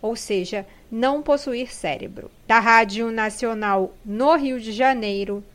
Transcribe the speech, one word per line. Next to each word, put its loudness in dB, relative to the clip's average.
ou -4
seja, -4
não 0
possuir -2
cérebro. -8
Da 6
Rádio 4
Nacional -2
no 2
Rio 0
de -8
Janeiro 0